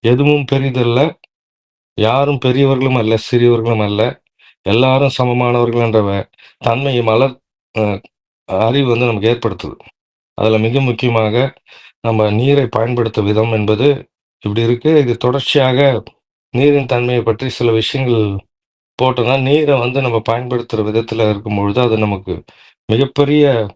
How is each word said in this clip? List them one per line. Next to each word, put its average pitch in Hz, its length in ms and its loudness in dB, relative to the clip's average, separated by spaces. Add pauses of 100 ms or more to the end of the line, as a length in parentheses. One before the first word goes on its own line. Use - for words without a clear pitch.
எதுவும் 143 520 2
பெரிதல்ல, 131 600 0 (800)
யாரும் 135 440 0
பெரியவர்களும் 131 560 2
அல்ல, 113 220 0 (140)
சிறியவர்களும் 117 520 2
அல்ல, 104 400 -2 (400)
எல்லாரும் 131 560 2
சமமானவர்கள் 120 680 0
என்ற 113 160 2
வ-, 98 300 -4 (280)
தன்மையை 123 440 -2
மலர், 120 380 0 (380)
அ, 104 220 -2 (440)
அறிவு 117 440 0
வந்து 120 180 0
நமக்கு 110 240 0
ஏற்படுத்துது. 101 460 -4 (580)
அதுல 110 240 0
மிக 117 220 0
முக்கியமாக 120 760 0 (460)
நம்ம 110 300 0
நீரை 131 360 2
பயன்படுத்தும் 113 580 -2
விதம் 107 280 0
என்பது 107 560 0 (300)
இப்படி 104 240 -4
இருக்கு. 120 360 2
இது 120 180 0
தொடர்ச்சியாக 131 840 0 (480)
நீரின் 139 360 2
தன்மையை 123 360 0
பற்றி 113 260 -2
சில 120 220 -2
விஷயங்கள் 113 760 -2 (560)
போட்டோம்னா, 127 400 0
நீரை 143 360 2
வந்து 127 220 -2
நம்ம 117 300 -2
பயன்படுத்துற 120 460 -4
விதத்துல 110 540 -2
இருக்கும் 104 260 -4
பொழுது, 101 240 0
அது 113 180 2
நமக்கு 98 460 -4 (420)
மிகப்பெரிய 135 880 2